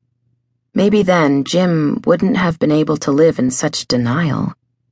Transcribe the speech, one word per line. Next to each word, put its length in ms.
Maybe 280
then 400
Jim 600
wouldn't 320
have 220
been 140
able 260
to 140
live 260
in 140
such 340
denial. 680